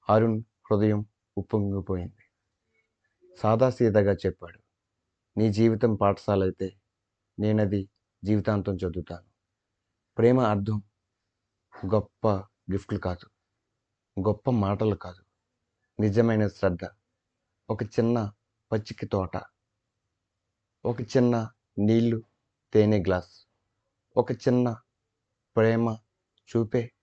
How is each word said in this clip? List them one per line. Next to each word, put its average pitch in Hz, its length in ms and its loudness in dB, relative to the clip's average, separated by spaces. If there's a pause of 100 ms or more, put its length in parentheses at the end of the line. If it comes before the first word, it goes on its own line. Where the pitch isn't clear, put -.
అరుణ్ 110 340 2 (280)
హృదయం 104 360 2 (320)
ఉప్పొంగిపోయింది. 98 760 -4 (1200)
సాదాసీదాగా 110 760 2
చెప్పాడు, - 460 -6 (800)
"నీ 110 140 2
జీవితం 113 420 2
పాఠశాల 101 480 0
అయితే 95 340 -4 (640)
నేనది 104 500 0 (360)
జీవితాంతం 101 500 -2
చదువుతాను." 87 520 -8 (920)
ప్రేమ 123 220 4
అర్థం 107 420 0 (1040)
గొప్ప 104 420 -2 (440)
గిఫ్ట్లు 98 260 -6
కాదు, - 280 -8 (920)
గొప్ప 104 300 -2
మాటలు 104 440 0
కాదు, - 280 -14 (760)
నిజమైన 107 480 2
శ్రద్ధ. 92 300 -2 (920)
ఒక 113 120 -4
చిన్న 113 500 -2 (400)
పచ్చిక 110 400 -6
తోట, 92 240 -4 (1500)
ఒక 120 160 -4
చిన్న 120 500 0 (280)
నీళ్లు, 113 440 2 (500)
తేనె 107 260 4
గ్లాస్, 90 500 -4 (680)
ఒక 123 160 0
చిన్న 123 480 0 (760)
ప్రేమ 113 400 2 (260)
చూపే 117 680 -4 (100)